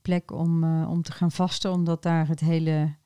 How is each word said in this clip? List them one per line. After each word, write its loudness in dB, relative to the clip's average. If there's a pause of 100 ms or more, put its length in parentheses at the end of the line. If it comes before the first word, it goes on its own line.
plek -2
om, 0
eh, 0
om 0
te -8
gaan 0
vasten, -2
omdat 0
daar 2
het -2
hele 2 (120)